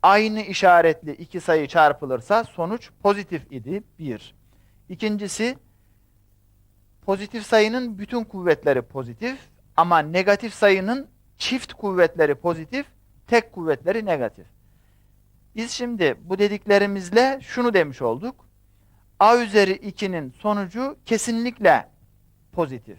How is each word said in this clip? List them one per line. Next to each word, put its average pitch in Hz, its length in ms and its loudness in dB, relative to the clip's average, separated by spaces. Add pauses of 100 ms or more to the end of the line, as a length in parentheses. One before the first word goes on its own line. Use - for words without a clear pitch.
Aynı 214 400 4
işaretli 170 720 4
iki 170 300 -12
sayı 160 260 0
çarpılırsa 147 760 0
sonuç 196 460 -10 (140)
pozitif 202 480 -4
idi. 139 320 -10 (160)
Bir. 135 360 -12 (540)
İkincisi, 208 680 -6 (1500)
pozitif 202 400 -6
sayının 220 540 2
bütün 226 240 -6
kuvvetleri 156 580 0
pozitif 135 580 -10 (380)
ama 170 220 4
negatif 190 540 -2
sayının 208 540 0 (300)
çift - 360 -6
kuvvetleri 165 600 2
pozitif, 170 500 -6 (420)
tek 226 260 0
kuvvetleri 170 520 -4
negatif. 127 400 -4 (1080)
Biz 226 160 -8
şimdi 208 520 0
bu 190 160 -6
dediklerimizle 202 1000 0
şunu 240 320 -4
demiş 151 280 0
olduk. 135 440 -6 (760)
A 226 180 6
üzeri 202 340 2
ikinin 185 600 -6
sonucu 208 760 -6
kesinlikle 226 840 0 (600)
pozitif. 127 480 -8